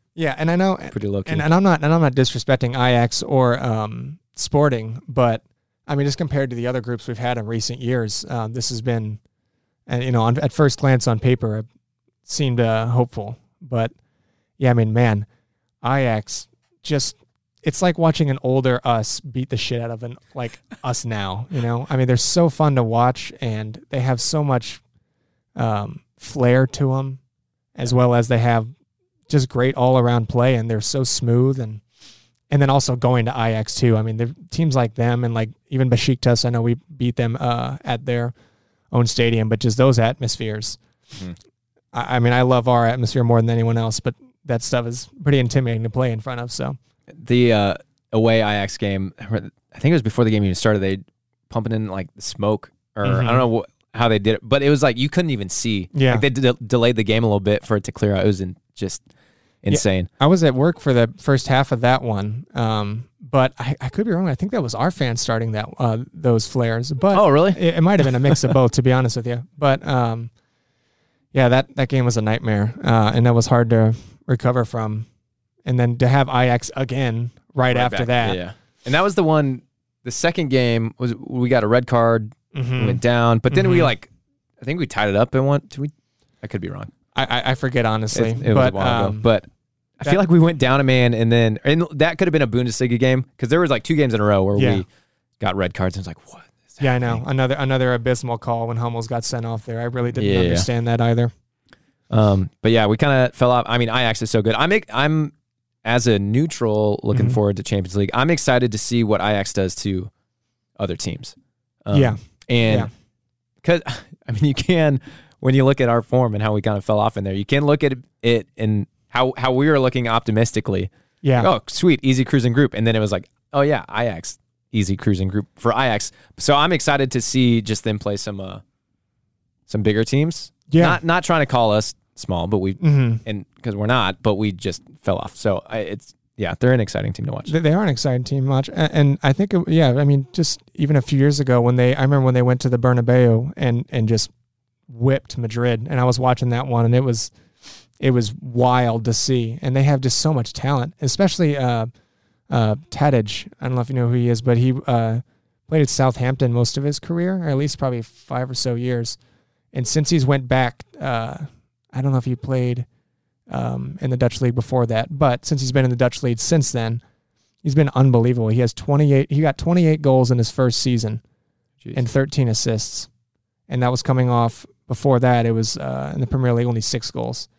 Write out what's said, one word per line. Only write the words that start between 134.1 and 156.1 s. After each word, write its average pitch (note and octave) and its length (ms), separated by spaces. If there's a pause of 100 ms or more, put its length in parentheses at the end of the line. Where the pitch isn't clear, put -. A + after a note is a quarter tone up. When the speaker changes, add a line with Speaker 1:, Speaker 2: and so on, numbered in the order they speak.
Speaker 2:
but G#2 120
we G#2 180
just F2 300 (200)
fell F2+ 160
off. - 180
So G2+ 300
I, A2+ 140
it's, F#2+ 340 (220)
yeah, F#2 220
they're B2 140
an B2 80
exciting G#2 320
team - 140
to - 60
watch. - 180
Speaker 1:
They, D#3+ 100
they D#3 120
are G3 100
an F#3+ 60
exciting B2+ 360
team C3+ 200
to C3+ 60
watch. C3+ 180
A-, D#3 260
and C#3+ 280
I C#3 100
think, G3 220
it, F3 140
yeah, D#3+ 280
I C#3+ 80
mean, C#3 280
just - 300 (120)
even D3+ 220
a B2+ 60
few C#3 160
years C#3+ 220
ago B2 200
when B2 160
they, B2 180
I C3+ 80
remember C3+ 240
when B2+ 80
they B2+ 80
went B2+ 200
to C3 60
the A#2+ 100
Bernabeu B2 800
and, B2 340
and A2+ 180
just A2 220 (580)
whipped B2+ 500
Madrid. A#2 500
And C3+ 120
I B2 40
was B2 140
watching B2+ 320
that B2 160
one, A#2+ 180
and A#2 100
it B2+ 100
was, A#2 260 (680)
it C3 120
was A#2 300
wild B2 640
to A#2 60
see. A#2+ 500
And C3 120
they C3+ 100
have C#3 160
just C3 180
so D#3 160
much A#2+ 180
talent, C3+ 480
especially, D3+ 560
uh, A#2+ 300 (640)
uh, A2+ 260 (140)
Tadic. B2+ 580 (120)
I C#3 60
don't B2+ 80
know B2 60
if A#2 80
you C3+ 80
know A#2+ 120
who A#2+ 60
he A#2+ 140
is, A#2 140
but B2 160
he, B2+ 160 (120)
uh, A2+ 340 (480)
played D#3 140
at C3 60
Southampton B2+ 640